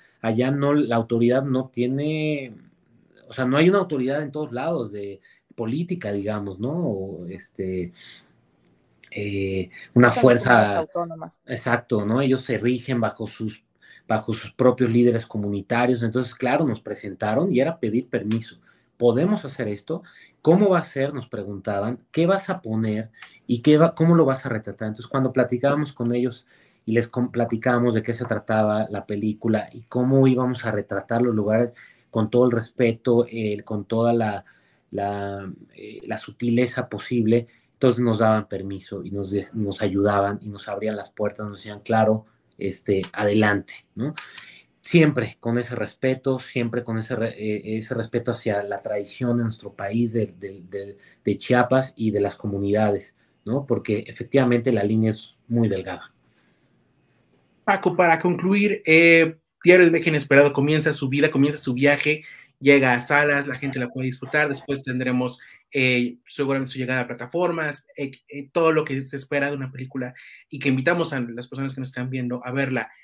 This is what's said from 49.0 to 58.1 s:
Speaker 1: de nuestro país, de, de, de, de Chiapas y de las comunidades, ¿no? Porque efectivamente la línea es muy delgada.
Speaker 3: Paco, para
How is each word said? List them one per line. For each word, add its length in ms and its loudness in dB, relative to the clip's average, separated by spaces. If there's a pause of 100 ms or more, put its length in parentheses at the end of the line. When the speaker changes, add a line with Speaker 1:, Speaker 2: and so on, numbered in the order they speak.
Speaker 1:
de 80 0
nuestro 280 -10
país, 380 -4
de, 260 -2
de, 320 -14
de, 280 -10 (260)
de 140 -2
Chiapas 580 0
y 160 -2
de 80 -2
las 160 -2
comunidades, 800 -2 (300)
¿no? 200 -4
Porque 400 -2
efectivamente 680 0
la 100 0
línea 280 2
es 260 -12 (100)
muy 220 2
delgada. 440 -8 (1500)
Speaker 3:
Paco, 320 2
para 240 4